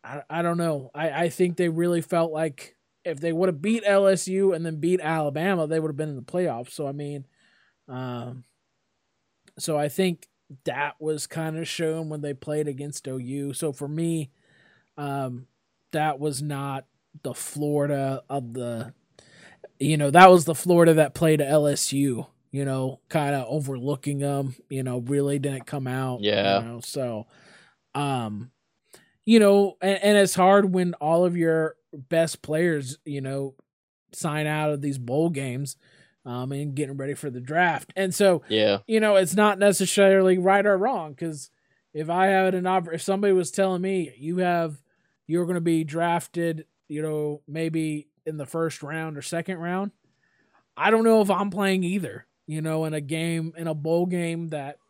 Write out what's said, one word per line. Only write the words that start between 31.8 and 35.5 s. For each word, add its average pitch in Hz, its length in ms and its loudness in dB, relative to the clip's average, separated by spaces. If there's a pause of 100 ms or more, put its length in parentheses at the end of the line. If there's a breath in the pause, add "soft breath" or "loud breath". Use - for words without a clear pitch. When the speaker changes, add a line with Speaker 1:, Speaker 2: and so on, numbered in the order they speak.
Speaker 1:
best 160 480 -2
players, 151 600 -2
you 143 160 -8
know, 135 340 -6 (580)
sign 151 340 -4
out 151 240 0
of 147 120 -4
these 139 160 -4
bowl 139 320 0
games, 135 460 -6 (480 soft breath)